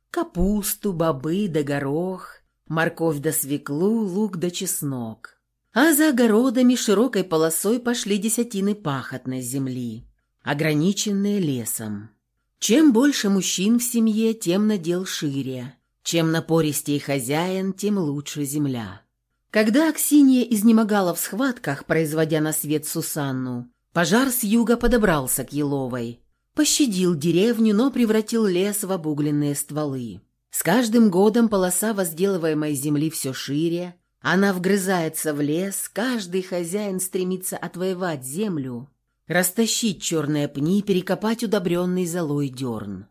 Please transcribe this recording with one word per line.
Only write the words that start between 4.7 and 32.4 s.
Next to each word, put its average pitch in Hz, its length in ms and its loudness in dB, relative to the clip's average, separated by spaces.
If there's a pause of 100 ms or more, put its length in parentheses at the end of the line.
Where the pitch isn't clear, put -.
А 302 180 6
за 302 160 4
огородами 247 640 4
широкой 214 480 2
полосой 160 580 0
пошли 233 360 -2
десятины 208 580 0
пахотной 131 680 -6
земли, 127 640 -6 (360)
ограниченные 196 960 0
лесом. 113 720 -4 (480)
Чем 285 340 6
больше 262 360 4
мужчин 196 500 2
в 233 40 0
семье, 226 520 2
тем 208 340 0
надел 180 360 0
шире. 135 680 -6 (280)
Чем 160 300 0
напористей 156 640 0
хозяин, 160 720 -2
тем 202 260 -2
лучше 147 460 -4
земля. 131 580 -4 (500)
Когда 226 380 4
Аксинья 277 540 6
изнемогала 214 720 4
в - 60 -6
схватках, 208 640 -4
производя 160 560 0
на 156 140 0
свет 147 320 -4
Сусанну, 131 840 -6 (220)
пожар 202 380 2
с 240 140 -2
юга 226 340 2
подобрался 202 640 2
к - 80 -12
Еловой. 131 680 -4 (320)
Пощадил 190 600 2
деревню, 202 600 2
но 247 160 4
превратил 220 560 2
лес 190 360 0
в 185 80 -6
обугленные 147 640 0
стволы. 135 680 -6 (280)
С - 120 -6
каждым 226 480 4
годом 214 400 4
полоса 190 420 0
возделываемой 165 800 -2